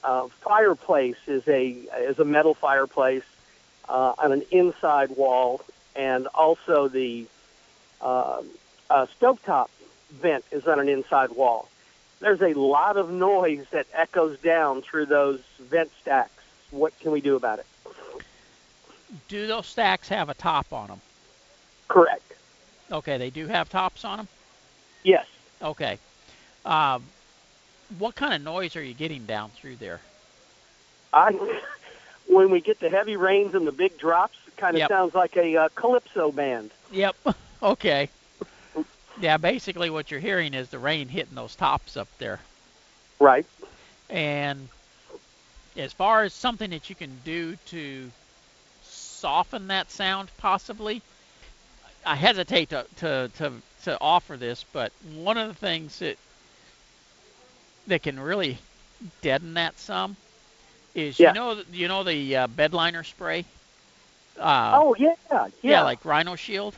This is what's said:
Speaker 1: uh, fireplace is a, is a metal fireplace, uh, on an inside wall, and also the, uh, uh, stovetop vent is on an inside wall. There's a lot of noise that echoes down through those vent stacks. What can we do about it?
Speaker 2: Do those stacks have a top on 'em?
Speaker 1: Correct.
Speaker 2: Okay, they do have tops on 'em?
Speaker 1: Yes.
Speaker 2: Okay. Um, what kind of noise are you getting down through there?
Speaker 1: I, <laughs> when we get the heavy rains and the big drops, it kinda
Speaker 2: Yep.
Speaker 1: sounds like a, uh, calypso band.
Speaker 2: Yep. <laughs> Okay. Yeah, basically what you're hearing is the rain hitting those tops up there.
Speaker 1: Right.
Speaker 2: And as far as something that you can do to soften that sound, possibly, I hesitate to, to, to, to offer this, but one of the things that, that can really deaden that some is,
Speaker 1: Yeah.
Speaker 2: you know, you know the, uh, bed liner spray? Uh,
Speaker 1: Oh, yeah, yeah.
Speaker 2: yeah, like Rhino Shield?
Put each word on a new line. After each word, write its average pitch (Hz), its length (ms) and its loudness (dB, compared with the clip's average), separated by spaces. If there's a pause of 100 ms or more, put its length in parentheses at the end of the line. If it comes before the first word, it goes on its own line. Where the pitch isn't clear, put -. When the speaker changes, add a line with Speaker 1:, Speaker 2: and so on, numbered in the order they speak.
Speaker 1:
uh, 131 240 -2 (140)
fireplace 170 760 2 (100)
is 135 200 -2
a, 131 220 2 (280)
is 131 220 -4
a 156 60 6
metal 151 280 4
fireplace, 135 720 0 (640)
uh, 131 300 0
on 147 140 2
an 139 200 0
inside 160 600 2
wall, 127 500 2 (340)
and 131 320 -2
also 156 600 2
the, 123 380 -4 (760)
uh, 127 400 -2 (480)
uh, 135 160 4 (140)
stovetop 202 480 2 (440)
vent 143 400 -2
is 147 160 -4
on 151 120 2
an 139 100 0
inside 131 420 0
wall. 120 360 0 (520)
There's 190 220 2
a 170 120 4
lot 147 440 2
of 180 120 -2
noise 180 640 0
that 151 220 -4
echoes 160 460 0
down 156 420 2
through 151 260 -4
those 139 340 2 (180)
vent 151 320 -2 (100)
stacks. 135 300 0 (400)
What 147 280 -2
can 160 120 -2
we 151 100 0
do 139 140 2
about 117 240 -2
it? - 60 -16 (1600)
Speaker 2:
Do 208 200 -8
those 220 180 -6
stacks 190 440 -2
have 170 200 -4
a 147 40 -8
top 151 380 -2
on 104 200 -12
'em? 101 100 -20 (840)
Speaker 1:
Correct. - 460 4 (580)
Speaker 2:
Okay, 151 260 -6
they 123 120 -6
do 151 180 -12
have 165 220 -4
tops 185 360 -4
on 208 140 -10
'em? 214 80 -16 (760)
Speaker 1:
Yes. 185 220 4 (360)
Speaker 2:
Okay. 147 360 -6 (680)
Um, 139 380 0 (960)
what 220 180 -6
kind 277 180 -4
of 151 80 -4
noise 165 340 -8
are 160 80 -10
you 127 100 -12
getting 143 320 -10
down 107 260 -6
through 127 260 -20
there? 90 240 -12 (1120)
Speaker 1:
I, 185 180 8
<laughs> - 960 -10
when 381 240 8
we 349 100 4
get 214 180 0
the 170 100 -2
heavy 208 260 0
rains 190 400 2
and 175 100 0
the 147 60 -2
big 180 260 -2
drops, 170 400 0 (100)
it - 100 -20
kinda 170 220 0
Speaker 2:
Yep. 151 100 0
Speaker 1:
sounds 185 260 2
like 180 220 2
a, 170 180 2
uh, 160 140 4
calypso 226 600 0
band. 127 400 -4 (200)
Speaker 2:
Yep. 190 300 -2
<laughs> 269 140 0 (260)
Okay. 165 480 0 (1120)
Yeah, 160 160 2
basically 175 540 -2
what 156 200 -8
you're 147 120 -8
hearing 170 320 -2
is 127 160 -8
the 131 100 -12
rain 139 300 -4
hitting 139 260 -8
those 117 180 -14
tops - 440 -2
up 101 100 -10 (120)
there. 107 200 -10 (800)
Speaker 1:
Right. 135 260 8 (640)
Speaker 2:
And 143 600 -4 (1040)
as 143 160 -10
far 220 320 4
as 190 100 -4
something 220 360 -6
that 160 200 -12
you 196 60 -16
can 147 160 -14 (140)
do 165 400 -8
to 135 440 -14 (720)
soften 180 840 -6
that 190 240 -6
sound, 196 460 -6
possibly, 214 640 -4 (1040)
I 151 100 -2
hesitate 180 540 0
to, 135 160 -8 (140)
to, 135 300 -4 (100)
to, 147 120 -6 (320)
to 156 160 -4
offer 160 380 0
this, 120 340 -8
but 127 220 -6 (200)
one 180 240 -4
of 220 120 -6
the 202 40 -14
things 160 460 -8
that, 165 180 -8 (1700)
that 175 160 0
can 135 180 -6
really 156 360 -4 (640)
deaden 165 340 -2
that 165 220 -4
some 196 380 -6 (800)
is, 147 240 -6
Speaker 1:
Yeah. 170 100 10
Speaker 2:
you - 40 2
know, 220 280 -4 (120)
you 175 160 -4
know 190 160 -2
the, 143 320 -2
uh, 127 100 0
bed 147 260 -2
liner 170 300 -2
spray? 170 400 -8 (960)
Uh, 139 420 4
Speaker 1:
Oh, 277 160 4
yeah, 311 180 4 (140)
yeah. 170 180 0 (140)
Speaker 2:
yeah, 247 200 6
like 127 240 -2
Rhino 165 320 0
Shield? 202 400 -8